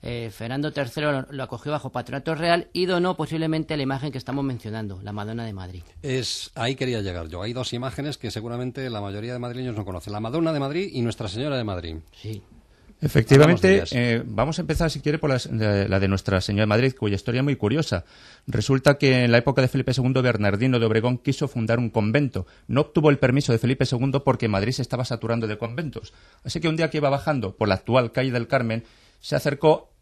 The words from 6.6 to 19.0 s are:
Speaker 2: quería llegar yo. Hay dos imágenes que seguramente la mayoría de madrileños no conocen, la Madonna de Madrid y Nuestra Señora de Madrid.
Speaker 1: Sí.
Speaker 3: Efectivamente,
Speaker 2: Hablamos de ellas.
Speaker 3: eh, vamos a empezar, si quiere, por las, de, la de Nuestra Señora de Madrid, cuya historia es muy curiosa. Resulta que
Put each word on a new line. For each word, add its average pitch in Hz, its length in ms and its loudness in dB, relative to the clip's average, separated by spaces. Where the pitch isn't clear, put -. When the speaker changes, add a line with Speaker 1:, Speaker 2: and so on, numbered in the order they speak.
Speaker 2:
quería 127 260 -2
llegar 87 280 -6
yo. 85 120 -8
Hay 117 120 -8
dos 123 180 -6
imágenes 131 460 -6
que 117 120 -8
seguramente 123 600 -6
la 110 100 -6
mayoría 104 320 -8
de 123 80 -8
madrileños 120 360 -8
no 104 100 -6
conocen, 92 260 -10
la 104 80 -6
Madonna 156 340 -2
de 147 60 0
Madrid 151 320 -4
y 127 100 -4
Nuestra 113 280 -2
Señora 135 260 -4
de 120 80 -2
Madrid. 85 320 -6
Speaker 1:
Sí. 104 320 -12
Speaker 3:
Efectivamente, 147 680 6
Speaker 2:
Hablamos - 100 -8
de 131 60 0
ellas. 120 240 2
Speaker 3:
eh, - 40 -8
vamos 117 340 -2
a - 20 -4
empezar, 156 280 0
si 143 120 -6
quiere, 147 180 0
por 151 100 0
las, 127 220 0
de, 104 380 2
la 98 100 4
de 98 80 2
Nuestra 98 320 2
Señora 104 220 0
de 107 60 2
Madrid, 123 300 4
cuya 101 180 0
historia 120 240 -2
es 135 40 2
muy 143 140 0
curiosa. 104 480 0
Resulta 135 500 4
que 127 280 4